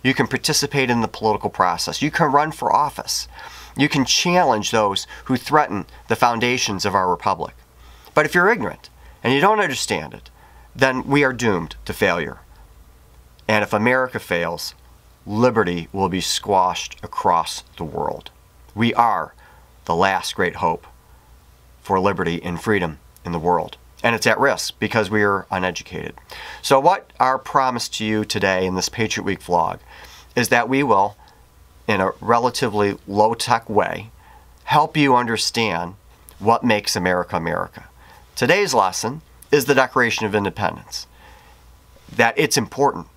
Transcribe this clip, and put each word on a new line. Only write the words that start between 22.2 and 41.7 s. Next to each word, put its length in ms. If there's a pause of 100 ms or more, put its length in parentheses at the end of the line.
and 180
freedom 380 (260)
in 80
the 60
world. 400 (240)
And 120
it's 120
at 120
risk 400
because 300
we 140
are 280
uneducated. 640 (460)
So 180
what 400
our 200
promise 520
to 140
you 220
today 400
in 80
this 160
Patriot 340
Week 160
vlog 380 (580)
is 140
that 180
we 140
will, 340 (720)
in 140
a 180
relatively 840
low-tech 640
way, 400 (540)
help 300
you 220
understand 800 (440)
what 260
makes 320
America 400
America. 480 (520)
Today's 380
lesson 480 (280)
is 140
the 100
Declaration 520
of 80
Independence, 720 (1080)